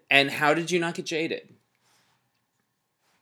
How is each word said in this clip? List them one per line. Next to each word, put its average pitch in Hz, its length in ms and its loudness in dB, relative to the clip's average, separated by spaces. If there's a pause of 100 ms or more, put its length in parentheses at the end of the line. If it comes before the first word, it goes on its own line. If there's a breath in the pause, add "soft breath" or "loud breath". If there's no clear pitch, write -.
And 139 220 4
how 147 240 2
did 165 160 -4
you 180 80 0
not 170 160 -4
get 165 120 -10
jaded? 160 420 -6 (1700)